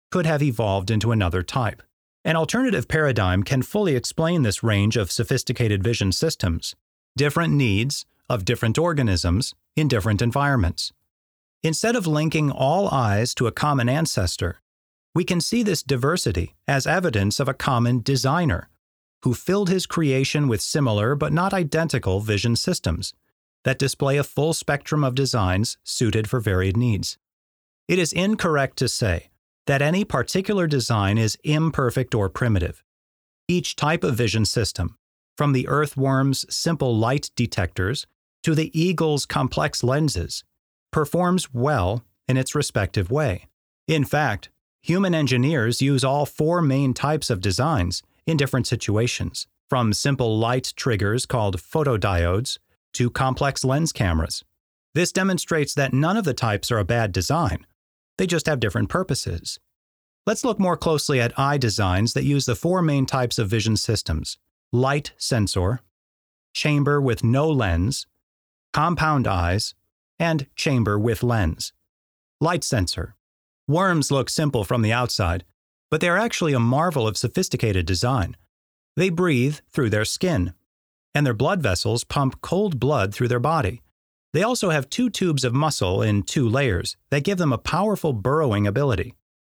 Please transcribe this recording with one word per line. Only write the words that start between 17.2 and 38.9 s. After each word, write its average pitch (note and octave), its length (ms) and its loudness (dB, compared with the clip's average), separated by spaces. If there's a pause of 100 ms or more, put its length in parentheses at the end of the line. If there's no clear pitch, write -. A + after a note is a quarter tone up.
of C3+ 80 -2
a C#3 60 -2
common A#2+ 480 2
designer C3+ 680 0 (540)
who B2 100 0
filled F#3+ 360 0
his F#3 160 0
creation C#3+ 600 0
with A2+ 140 0
similar A#2+ 540 0
but D3 180 -2
not F#3 200 0
identical D#3 680 0
vision G#2+ 360 0
systems - 580 -2 (500)
that C3 140 0
display C#3 400 0
a C#3+ 60 0
full D#3 300 -2
spectrum D3+ 500 -2
of C3 100 0
designs A2 720 0
suited A2 460 0
for B2+ 100 -2
varied F#2+ 380 0
needs. A2+ 400 -2 (720)
It F3+ 120 2
is E3 140 0
incorrect E3+ 640 0
to B2+ 100 0
say F#2 420 -2 (380)
that C#3 140 2
any E3+ 220 2
particular F#3 640 0
design A2+ 540 2
is A2 240 0
imperfect D3+ 720 0
or G2+ 140 0
primitive. G#2+ 540 -2 (640)
Each F3 280 -2
type D#3 280 0
of D3+ 120 0
vision A2 300 2
system, - 520 -2 (400)
from C#3+ 160 2
the B2+ 140 0
earthworm's C3+ 840 0
simple C#3 440 -2
light B2 380 0
detectors G2+ 720 -4 (340)
to D#3+ 140 0
the D3+ 220 0
eagle's D#3+ 500 0